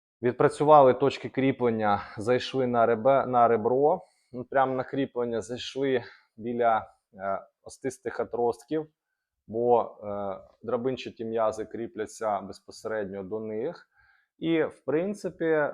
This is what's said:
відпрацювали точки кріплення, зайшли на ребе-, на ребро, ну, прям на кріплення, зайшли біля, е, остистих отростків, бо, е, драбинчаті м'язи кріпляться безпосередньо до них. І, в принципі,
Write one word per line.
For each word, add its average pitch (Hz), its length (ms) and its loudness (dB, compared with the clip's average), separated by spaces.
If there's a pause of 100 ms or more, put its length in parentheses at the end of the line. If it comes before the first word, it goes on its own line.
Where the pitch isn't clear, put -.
(220)
відпрацювали 143 720 6
точки 127 360 -2
кріплення, 117 720 0 (160)
зайшли 123 500 0
на 117 180 4
ребе-, 117 400 4
на 120 220 4
ребро, 123 580 2 (260)
ну, 123 120 -10
прям 131 320 0
на 127 80 -2
кріплення, 120 580 -4
зайшли 123 600 -4 (340)
біля, 117 540 0 (220)
е, 95 340 -6 (160)
остистих - 560 -8
отростків, 120 680 -4 (600)
бо, 117 560 2
е, 101 340 -6 (260)
драбинчаті 120 600 -6
м'язи 110 400 -2
кріпляться 107 760 -6
безпосередньо 98 840 -8
до 101 160 -8
них. 110 480 -8 (500)
І, 160 260 0
в - 220 -6
принципі, 160 880 -2